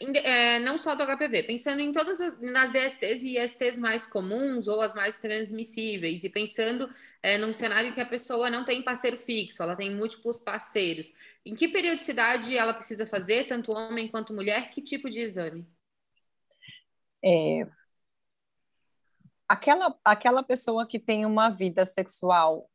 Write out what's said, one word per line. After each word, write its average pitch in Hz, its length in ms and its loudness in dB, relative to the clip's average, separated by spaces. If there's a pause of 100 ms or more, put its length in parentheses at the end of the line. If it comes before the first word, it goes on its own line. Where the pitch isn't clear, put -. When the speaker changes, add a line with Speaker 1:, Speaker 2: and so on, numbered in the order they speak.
Speaker 1:
inde-, 277 200 2
é, 240 400 4
não 269 180 0
só 311 160 0
do 285 80 -2
H 269 140 0
P 294 120 -2
V, 202 140 2
pensando 277 380 -2
em 294 120 -2
todas 330 280 0
as, 339 200 -4
nas 247 320 2
D 262 60 2
S 262 200 0
Ts 233 240 -2
e 254 100 -6
I 240 60 -2
S 240 200 -2
Ts 240 200 -2
mais 233 280 -2
comuns 220 600 -2
ou 208 140 0
as 214 140 0
mais 208 240 -2
transmissíveis, 214 1040 -4
e 185 60 -6
pensando, 226 580 -2 (340)
é, 196 140 4
num 220 160 -2
cenário 220 400 0
que 247 80 -6
a 240 60 -2
pessoa 240 420 -2
não 240 160 -2
tem 254 180 0
parceiro 247 340 -2
fixo, 220 460 -4
ela 170 140 -4
tem 196 180 -6
múltiplos 220 460 -6
parceiros, 190 720 -4 (320)
em 214 100 -12
que 320 140 2
periodicidade 254 880 0
ela 226 160 2
precisa 220 340 -6
fazer, 214 400 0
tanto 240 260 -4
homem 226 360 -4
quanto 220 240 -6
mulher, 208 380 -2
que 285 100 -10
tipo 285 300 -8
de 220 100 -6
exame? 175 460 -6 (1600)
Speaker 2:
É... 160 440 4 (1800)
Aquela, 302 560 4
aquela 240 400 6
pessoa 233 440 0
que 226 120 -6
tem 214 280 0
uma 220 240 6
vida 185 340 0
sexual, 180 920 2